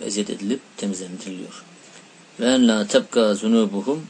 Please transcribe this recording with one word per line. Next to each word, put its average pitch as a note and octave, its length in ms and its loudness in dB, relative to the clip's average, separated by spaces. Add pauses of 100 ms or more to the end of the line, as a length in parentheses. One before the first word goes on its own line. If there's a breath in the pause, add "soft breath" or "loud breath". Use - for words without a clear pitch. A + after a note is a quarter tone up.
eziyet G#2 280 -6
edilip A2 300 -4 (180)
temizlendiriliyor. F#2 840 -10 (760 loud breath)
Ve A#3 60 -2
en B2+ 220 6
la G#2+ 200 2
tebka A2+ 480 2
zunubuhum, A2 760 0